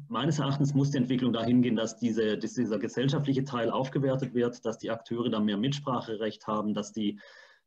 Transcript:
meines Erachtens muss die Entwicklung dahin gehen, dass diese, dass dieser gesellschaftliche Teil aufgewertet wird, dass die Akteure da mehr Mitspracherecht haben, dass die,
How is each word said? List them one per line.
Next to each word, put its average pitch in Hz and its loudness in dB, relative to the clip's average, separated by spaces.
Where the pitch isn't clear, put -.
meines 131 0
Erachtens 139 0
muss 139 4
die 143 0
Entwicklung 123 2
dahin 120 4
gehen, 113 4
dass 110 -2
diese, 107 2
dass 110 -6
dieser 107 0
gesellschaftliche 135 0
Teil 113 0
aufgewertet 131 -2
wird, 120 0
dass 110 -4
die 110 -6
Akteure 117 -2
da 110 0
mehr 107 2
Mitspracherecht 113 -2
haben, 107 -2
dass 104 -4
die, 104 -2